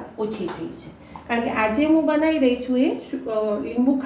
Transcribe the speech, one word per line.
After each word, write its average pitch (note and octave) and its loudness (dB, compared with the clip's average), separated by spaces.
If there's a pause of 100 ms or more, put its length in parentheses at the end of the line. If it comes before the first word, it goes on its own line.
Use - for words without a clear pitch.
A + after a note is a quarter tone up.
(200)
ઓછી G#3+ -4
થઈ E3 -8
છે. - -16 (240)
કારણ A#3+ 0
કે A#3 -2
આજે A3 2
હું D#4 4
બનાવી D#4 2
રહી B3 4
છું B3 -2
એ D#4 2
શુ-, - -10
અ, G#3+ 0
લીંબુ C4 0